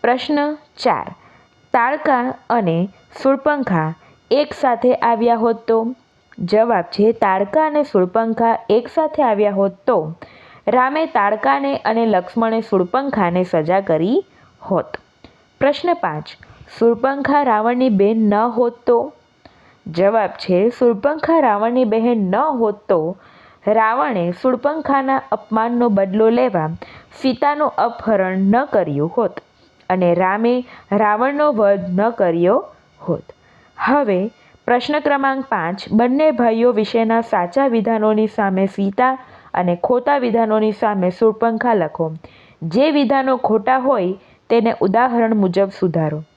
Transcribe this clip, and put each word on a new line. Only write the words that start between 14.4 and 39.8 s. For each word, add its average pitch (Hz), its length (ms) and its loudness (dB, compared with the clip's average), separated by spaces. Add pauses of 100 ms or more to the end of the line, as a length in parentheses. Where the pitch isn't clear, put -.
હોત. 170 160 -2 (760)
પ્રશ્ન 294 340 0
પાંચ, 156 300 -6 (540)
શૂર્પણખા 269 640 2
રાવણની 247 460 2
બહેન 208 300 2
ન 208 160 2
હોત 233 400 0 (120)
તો? 247 260 0 (720)
જવાબ 196 440 0
છે, 190 400 0
શૂર્પણખા 285 680 0
રાવણની 240 440 2
બહેન 226 340 0
ન 190 180 0
હોત 240 380 0 (140)
તો 175 280 0 (500)
રાવણે 220 680 0 (100)
શૂર્પણખાના 269 800 -2 (100)
અપમાનનો 233 560 -2
બદલો 196 400 2
લેવા 226 400 0 (540)
સીતાનું 285 460 0
અપહરણ 202 680 -2
ન 208 260 2
કર્યું 160 520 -2
હોત 226 240 -2 (500)
અને 180 240 2
રામે 220 500 0 (280)
રાવણનો 247 600 2
વધ 196 480 2
ન 226 100 2
કર્યો 185 540 2 (440)
હોત. 170 140 -2 (560)
હવે 226 520 0 (340)
પ્રશ્ન 254 340 0
ક્રમાંક 269 500 -2
પાંચ, 180 440 -4
બંને 254 380 2
ભાઈઓ 233 420 2
વિશેના 226 480 0
સાચા 226 460 0
વિધાનોની 220 600 2
સામે 196 400 0
સીતા 202 520 -2 (360)
અને 175 220 0
ખોટા 247 420 0